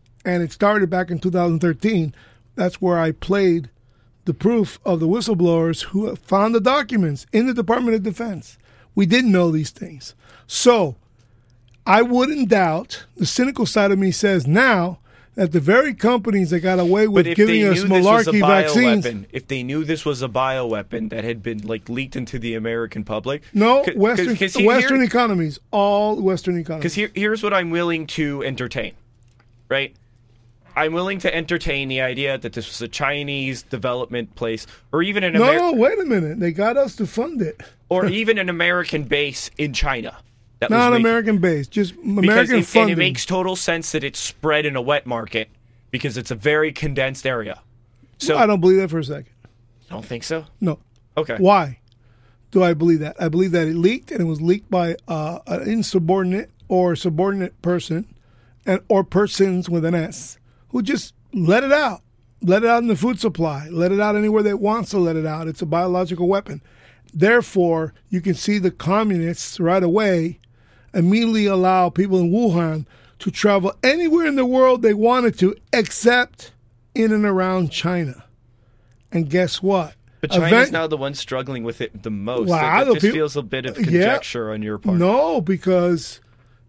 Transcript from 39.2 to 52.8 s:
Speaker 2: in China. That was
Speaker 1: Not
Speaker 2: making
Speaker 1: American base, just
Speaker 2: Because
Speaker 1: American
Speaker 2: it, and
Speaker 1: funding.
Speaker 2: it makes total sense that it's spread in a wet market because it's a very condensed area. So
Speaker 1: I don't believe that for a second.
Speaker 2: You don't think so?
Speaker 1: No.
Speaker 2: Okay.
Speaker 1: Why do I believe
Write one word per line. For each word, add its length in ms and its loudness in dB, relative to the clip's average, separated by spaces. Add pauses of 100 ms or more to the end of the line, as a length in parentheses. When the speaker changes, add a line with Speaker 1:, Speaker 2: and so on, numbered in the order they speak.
Speaker 2:
in 160 -4
China. 440 -4 (420)
That 100 -2
was 80 2
Speaker 1:
Not 140 4
Speaker 2:
making 140 4
Speaker 1:
American 320 2
base, 300 0
just 280 -4
Speaker 2:
Because 220 -4
Speaker 1:
American 380 4
Speaker 2:
it, 40 4
and 80 -2
Speaker 1:
funding. 260 4
Speaker 2:
it 40 0
makes 280 -2
total 300 -2
sense 360 -4
that 120 -4
it's 160 -10
spread 460 -2
in 120 -4
a 40 -2
wet 240 -2
market 440 -6 (420)
because 260 -6
it's 140 -10
a 40 -4
very 360 0
condensed 560 -4
area. 340 -6 (560)
So 200 0
Speaker 1:
I 80 4
don't 160 2
believe 160 6
that 120 0
for 100 -4
a 40 -4
second. 240 -12 (560)
Speaker 2:
You 80 -20
don't 140 -14
think 180 -12
so? 220 -8 (140)
Speaker 1:
No. 200 -2 (380)
Speaker 2:
Okay. 200 -4
Speaker 1:
Why 420 2 (720)
do 120 4
I 100 4
believe 280 2